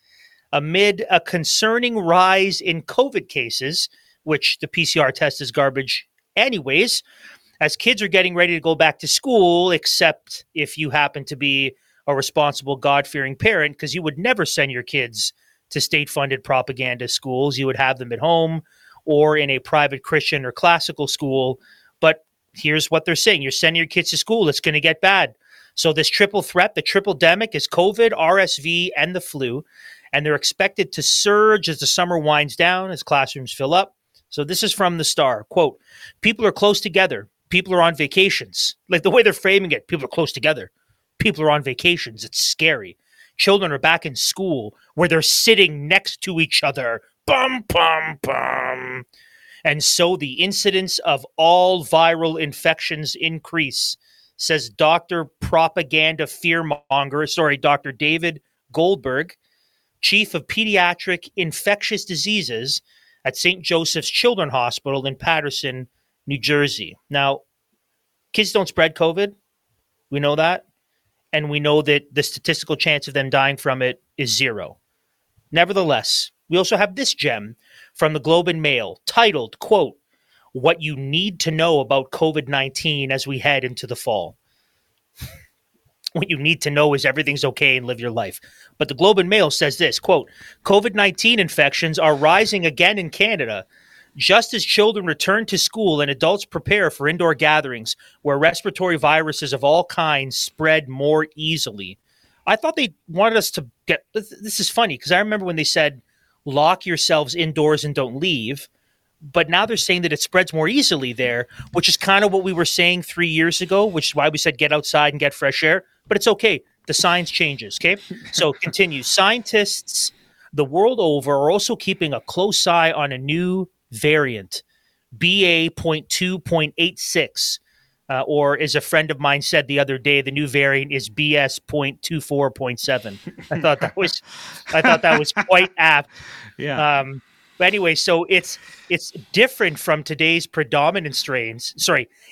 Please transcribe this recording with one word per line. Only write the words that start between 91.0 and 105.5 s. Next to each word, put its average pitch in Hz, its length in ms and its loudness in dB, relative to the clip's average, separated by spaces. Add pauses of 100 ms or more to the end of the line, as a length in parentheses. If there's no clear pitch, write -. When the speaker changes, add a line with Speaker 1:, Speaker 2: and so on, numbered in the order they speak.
Speaker 1:
infections 160 600 0
are 156 160 4
rising 180 500 4
again 175 320 2
in 175 120 -6
Canada, 139 560 -2 (500)
just 214 380 4
as 208 100 -2
children 208 420 2
return 196 420 0
to 190 100 -2
school 180 420 0
and 143 100 0
adults 160 360 2
prepare 190 440 0
for 143 200 -2
indoor 165 260 2
gatherings 139 640 0 (240)
where 143 160 0
respiratory 170 600 0
viruses 156 540 0
of 131 100 -4
all 156 220 4
kinds 147 540 -2
spread 156 500 0
more 147 480 0
easily." 117 640 -6 (500)
I 202 80 2
thought 320 220 -4
they 240 160 -2 (160)
wanted 214 280 2
us - 140 0
to 139 160 -8 (180)
get, - 280 -2
this, 214 160 -6 (120)
this 208 200 -6
is - 80 -2
funny, 202 280 0
'cause 147 140 -4
I 180 80 4
remember 214 260 -2
when 170 120 -4